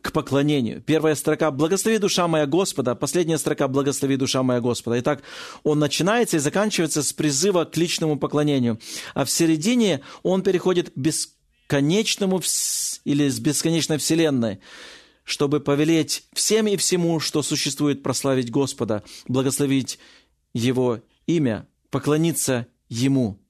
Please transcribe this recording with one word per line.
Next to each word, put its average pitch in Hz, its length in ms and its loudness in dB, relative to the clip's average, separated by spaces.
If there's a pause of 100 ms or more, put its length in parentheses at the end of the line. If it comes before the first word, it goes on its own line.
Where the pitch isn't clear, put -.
к - 100 -6
поклонению. 139 680 0
Первая 156 340 2
строка 156 360 0
"Благослови, 185 460 0
душа 190 300 0
моя, 156 180 2
Господа", 139 500 0
последняя 160 420 0
строка 139 320 0
"Благослови, 135 480 0
душа 131 260 0
моя, 123 160 2
Господа". 120 400 -2
Итак, 139 240 -2 (400)
он 151 160 2
начинается 185 560 0
и 156 60 2
заканчивается 160 640 0
с - 100 -2
призыва 156 500 2
к - 140 -6
личному 160 420 0
поклонению. 139 600 0 (320)
А 143 100 -2
в 127 60 -2
середине 170 720 2 (220)
он 185 180 2
переходит 180 480 2
к - 80 -12
бесконечному 165 1400 0
вс-, - 680 -4
или 143 240 2
с 117 100 -2
бесконечной 151 580 0
вселенной, 135 600 0 (640)
чтобы 143 380 0
повелеть 147 720 0
всем 214 340 0
и 202 80 2
всему, 170 460 0
что - 200 -2
существует, 147 600 -2
прославить 131 480 0
Господа, 120 520 -2 (260)
благословить 135 680 0 (540)
Его 123 460 0 (280)
имя, 139 380 0 (240)
поклониться 143 800 0 (220)
Ему. 123 500 0 (100)